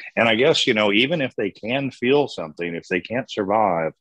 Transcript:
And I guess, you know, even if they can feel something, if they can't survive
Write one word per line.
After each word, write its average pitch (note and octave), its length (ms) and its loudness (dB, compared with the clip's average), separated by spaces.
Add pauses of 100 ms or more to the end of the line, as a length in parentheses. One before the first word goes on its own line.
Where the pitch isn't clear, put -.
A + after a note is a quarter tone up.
(160)
And A2+ 100 4
I A2 100 2
guess, C3 300 2
you C3 60 2
know, G#2+ 180 2
even C3 300 2
if B2+ 160 -4
they G2+ 140 -2
can B2+ 400 -6
feel C3 380 2
something, E2+ 460 -8
if E2 140 -10
they F2+ 140 0
can't A#2+ 280 -6
survive F#2+ 720 0